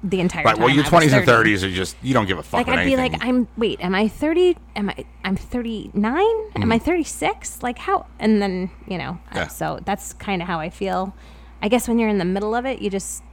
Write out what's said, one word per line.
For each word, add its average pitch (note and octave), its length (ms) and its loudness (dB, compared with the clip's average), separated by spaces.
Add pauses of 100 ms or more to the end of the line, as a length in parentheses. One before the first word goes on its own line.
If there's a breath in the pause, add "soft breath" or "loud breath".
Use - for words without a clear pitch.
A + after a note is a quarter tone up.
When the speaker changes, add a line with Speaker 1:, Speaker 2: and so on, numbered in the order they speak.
Speaker 1:
the F#3+ 160 -2
entire F3 240 0
Speaker 2:
Right, A2 140 4
well, A2+ 100 4
Speaker 1:
time C3+ 80 4
Speaker 2:
your D3 80 4
Speaker 1:
I - 20 2
was D3 40 -2
Speaker 2:
twenties D#3+ 240 6
and B2 120 6
Speaker 1:
thirty. A2+ 320 6
Speaker 2:
thirties F#2 60 -2
are F#2+ 80 -2
just, F2+ 300 -4
you C3 120 -2
don't A2+ 140 4
give F#2 120 -2
a - 40 -10
fuck - 160 -2
Speaker 1:
Like, B3 80 0
Speaker 2:
about B3+ 120 0
Speaker 1:
I'd - 60 2
be C4+ 80 2
Speaker 2:
anything. B3+ 260 0
Speaker 1:
like, - 80 -4
"I'm, B3+ 200 2 (100)
wait, G#3+ 240 -2
am F3+ 120 -2
I G#3 140 2
thirty? E4+ 500 2 (180)
Am G3+ 140 -4
I, - 160 -10 (180)
I'm F#3+ 120 0
thirty-nine? A#3 920 -2 (300)
Am - 160 0
I A3+ 60 4
Speaker 2:
Mm-hmm. A3+ 80 0
Speaker 1:
thirty-six? - 760 -4
Like, B3 180 -6
how?" - 280 -2 (120)
And G#3+ 220 4
then, F#3 300 -4 (160)
you F#3 100 -6
know, D3+ 220 -8 (120)
uh, - 40 -10
Speaker 2:
Yeah. E3 120 -2
Speaker 1:
so D#3 380 -6
that's - 280 -6
kinda F#3 320 -6
how F3 140 -4
I D#3+ 100 -6
feel. F#3 440 -4 (480 soft breath)
I B3+ 60 -2
guess A#3 200 2
when A#3 120 2
you're A3 100 2
in G#3 80 2
the F3 80 0
middle G3+ 300 -2
of A#3+ 100 -2
it, C4 160 -4
you G3+ 80 -2
just F#3+ 320 -8 (120)